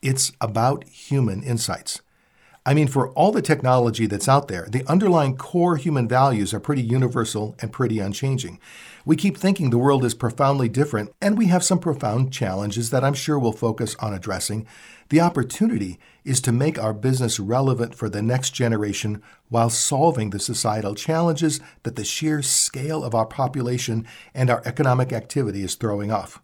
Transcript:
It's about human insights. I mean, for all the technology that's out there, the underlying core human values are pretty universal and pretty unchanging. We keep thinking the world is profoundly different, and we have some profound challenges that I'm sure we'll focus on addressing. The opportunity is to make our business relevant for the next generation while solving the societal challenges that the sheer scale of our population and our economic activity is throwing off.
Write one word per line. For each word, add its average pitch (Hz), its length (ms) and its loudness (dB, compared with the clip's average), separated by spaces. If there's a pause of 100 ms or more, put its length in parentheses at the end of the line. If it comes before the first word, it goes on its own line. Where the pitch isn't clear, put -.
It's 131 380 -2
about 113 440 0
human 110 580 -2
insights. 117 600 -6 (640)
I 139 100 4
mean, 151 120 4
for 135 220 0
all 175 220 4
the 214 100 0
technology 123 640 2
that's 101 240 -2
out 143 180 4
there, 90 220 -6
the 131 180 -2
underlying 165 480 4
core 175 400 0
human 139 320 0
values 117 460 2
are 104 60 -4
pretty 139 240 -2
universal 117 760 0
and 110 140 -8
pretty 110 260 0
unchanging. 110 600 -4 (460)
We 156 100 4
keep - 220 0
thinking 190 320 2
the 120 100 4
world 131 260 4
is 117 80 0
profoundly 135 560 0
different, 113 500 -2
and 202 160 2
we 220 120 4
have 180 160 4
some 180 160 2
profound 131 520 -2
challenges 104 600 -4
that 127 120 0
I'm 143 120 0
sure 147 240 0
we'll 117 120 2
focus 113 480 -4
on 107 140 -4
addressing. 101 540 -6 (420)
The 151 100 6
opportunity 151 800 0 (240)
is 131 180 0
to 127 100 0
make 143 280 0
our 110 140 -2
business 120 460 -2
relevant 120 560 0
for 113 120 -6
the 104 140 -4
next 123 300 -2
generation 107 720 -2 (280)
while 117 220 2
solving 131 580 2
the 98 100 -6
societal 107 540 -4
challenges 160 680 0 (220)
that 117 140 -8
the 104 100 -6
sheer 151 380 -2
scale 147 600 -2
of 117 120 -4
our 110 100 4
population 123 800 -2 (280)
and 127 180 2
our 117 120 2
economic 127 480 0
activity 110 520 -4
is 90 120 -4
throwing 104 360 -2
off. 98 320 -4